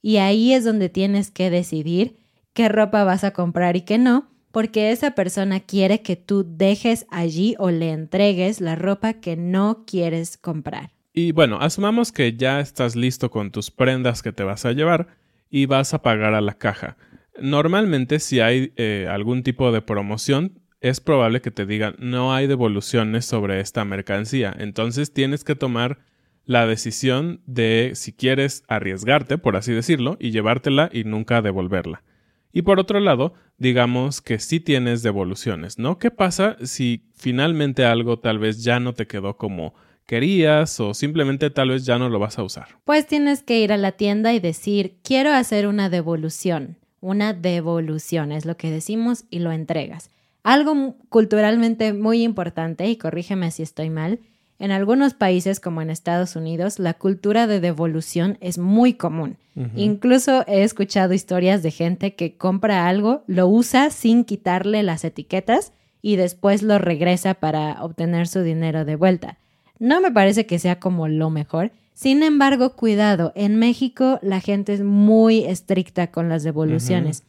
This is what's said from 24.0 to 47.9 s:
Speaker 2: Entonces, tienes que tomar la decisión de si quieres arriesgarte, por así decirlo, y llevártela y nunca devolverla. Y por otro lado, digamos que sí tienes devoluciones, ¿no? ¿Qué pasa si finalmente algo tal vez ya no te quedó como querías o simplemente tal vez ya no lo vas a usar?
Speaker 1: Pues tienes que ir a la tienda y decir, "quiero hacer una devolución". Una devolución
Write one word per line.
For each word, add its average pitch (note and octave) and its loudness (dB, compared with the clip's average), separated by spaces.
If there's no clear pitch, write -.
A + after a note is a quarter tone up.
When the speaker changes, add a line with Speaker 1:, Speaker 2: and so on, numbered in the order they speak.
Speaker 2:
Entonces, A2+ -6
tienes C3+ -2
que D3+ -2
tomar B2 -4
la A#2+ 4
decisión B2+ -2
de A#2+ 0
si - -12
quieres C3+ -2
arriesgarte, A2 -2
por G#2+ 0
así A2 -2
decirlo, C3 0
y A#2+ -4
llevártela B2 0
y A2+ -4
nunca A2 0
devolverla. F#2 -4
Y F3 0
por F#3+ 4
otro G3+ 0
lado, D#3+ 0
digamos B2 0
que A2+ -4
sí D#3+ -4
tienes B2 0
devoluciones, F#2+ -6
¿no? C#3 -4
¿Qué A#3+ 0
pasa F#3+ -2
si A#2+ -4
finalmente C#3 0
algo A#2 2
tal A2 -2
vez A2 -2
ya A#2+ 2
no B2 -4
te A2+ -6
quedó G2+ -8
como F2+ -8
querías D3+ 2
o G#2 -2
simplemente C#3+ -2
tal C3+ 0
vez C3 -2
ya A#2+ 2
no B2 0
lo A2 0
vas - -4
a A#2 -6
usar? - -12
Speaker 1:
Pues D4+ 2
tienes C#4+ 0
que A#3 0
ir G#3 2
a G#3 0
la G3 0
tienda G#3+ 0
y A3 0
decir, F#3 -2
"quiero C4+ 0
hacer A3 0
una G3+ 0
devolución". E3 -4
Una G#3 -2
devolución E3 -2